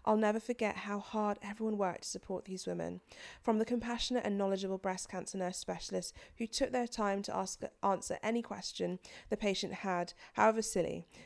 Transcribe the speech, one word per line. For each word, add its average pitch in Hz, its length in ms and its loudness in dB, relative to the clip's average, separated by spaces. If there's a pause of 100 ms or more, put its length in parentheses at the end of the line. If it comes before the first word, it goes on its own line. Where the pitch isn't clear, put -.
I'll 214 140 6
never 214 200 4
forget 220 380 -2
how 202 220 -4
hard 208 420 0
everyone 214 380 -2
worked 190 240 0
to - 60 -8
support - 360 -6
these 185 220 -8
women. 175 340 -4 (400)
From 220 180 4
the 220 60 4
compassionate 233 600 0
and 202 100 2
knowledgeable 196 400 2
breast 185 320 -4
cancer 190 300 -6
nurse 185 180 -2
specialists 180 560 -4 (240)
who 233 100 -2
took 254 240 0
their 247 160 0
time 202 360 0
to 202 120 -4
ask, 190 280 -2 (200)
answer - 400 2
any 233 200 2
question 185 560 -2 (320)
the 214 80 0
patient 196 340 0
had, 180 400 -2 (220)
however 220 260 8
silly, 170 460 0 (200)